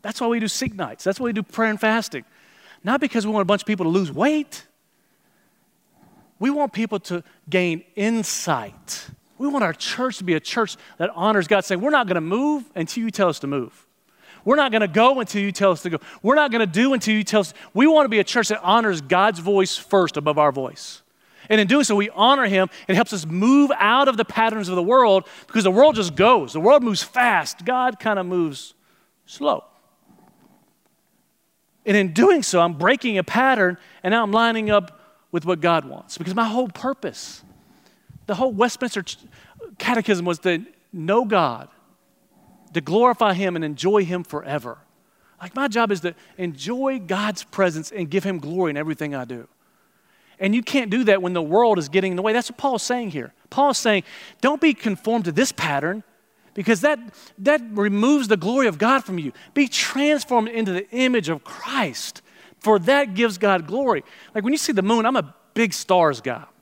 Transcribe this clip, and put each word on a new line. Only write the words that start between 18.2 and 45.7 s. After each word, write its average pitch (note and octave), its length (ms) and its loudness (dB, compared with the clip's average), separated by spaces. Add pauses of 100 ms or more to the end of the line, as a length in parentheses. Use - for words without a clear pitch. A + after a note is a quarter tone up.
church A3+ 240 0
that G#3 160 -2
honors G3+ 380 2
God's F3+ 380 2
voice F#3+ 360 2
first F#3 400 2
above D3+ 220 0
our D3 160 4
voice. - 480 -10 (480)
And G#3+ 100 4
in G3+ 80 2
doing C4+ 160 4
so, G#3 140 2
we G3+ 140 0
honor B3+ 340 4
him. F#3+ 240 2 (180)
It F#3+ 80 2
helps A3+ 160 2
us F3 140 -6
move B3+ 520 4
out B3 300 4
of B3 80 0
the G#3+ 80 -2
patterns A3 460 -2
of F#3 80 -2
the F3 60 0
world G#3 440 4 (200)
because G#3+ 180 -2
the F#3 60 4
world C4 240 6
just F3 200 -4
goes. F#3 380 4
The D#3 80 -4
world B3+ 200 6
moves A3 220 -2
fast. G3+ 640 -2
God B3+ 340 -2
kinda G3+ 240 -2
moves F3 500 -4 (520)
slow. C#3 400 -4 (2250)
And G#3 100 2
in F#3+ 180 0
doing D#4+ 300 4
so, F3+ 160 0
I'm E3+ 140 4
breaking G#3 440 0
a F#3 60 -2
pattern, A3 540 2 (260)
and F#3 80 0
now A#3 100 2
I'm G3+ 120 -2
lining A3+ 360 0
up G3+ 300 0 (320)
with E3 140 -4
what F3 140 -2
God E3 260 2
wants. - 340 -16
Because F#3 160 -8
my A3+ 80 0
whole A3+ 240 -2
purpose, - 760 -10 (840)
the G3+ 80 -4
whole B3+ 160 -2
Westminster A3+ 500 -2
Ch-, - 160 -14 (600)
Catechism A3 440 0
was F3 160 -2
to F3+ 260 -2 (280)
know G3 320 0
God, E3 420 0 (1080)
to E3 80 -2
glorify G#3+ 520 2
him F3+ 220 -2
and D#3+ 100 -4
enjoy F3 380 0
him F3+ 200 -4
forever. C3+ 540 -8 (640)
Like, F3+ 140 -18
my C4+ 120 -2
job A3+ 240 2